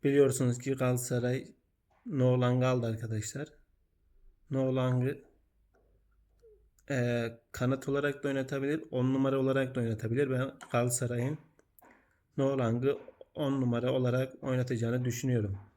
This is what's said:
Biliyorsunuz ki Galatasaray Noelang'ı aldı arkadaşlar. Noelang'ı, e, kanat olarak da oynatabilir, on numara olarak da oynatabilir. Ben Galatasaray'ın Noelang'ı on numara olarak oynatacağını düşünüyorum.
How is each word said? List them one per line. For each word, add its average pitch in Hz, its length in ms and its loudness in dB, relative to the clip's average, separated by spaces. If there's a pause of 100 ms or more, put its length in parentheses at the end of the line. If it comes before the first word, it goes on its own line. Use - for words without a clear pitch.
Biliyorsunuz 131 560 4
ki 135 140 -4
Galatasaray 123 720 0 (580)
Noelang'ı 127 640 2
aldı 123 180 2
arkadaşlar. 113 640 -6 (1040)
Noelang'ı, 131 680 0 (1700)
e, 120 400 0 (220)
kanat 131 380 -2
olarak 139 340 -2
da 147 40 -2
oynatabilir, 139 640 -2
on 127 220 2
numara 135 260 2
olarak 131 360 0
da 127 40 -2
oynatabilir. 117 520 0
Ben 131 200 -2 (200)
Galatasaray'ın 123 680 0 (1000)
Noelang'ı 135 600 2 (380)
on 139 260 0
numara 120 300 0
olarak 127 520 0
oynatacağını 123 640 0
düşünüyorum. 113 520 0 (200)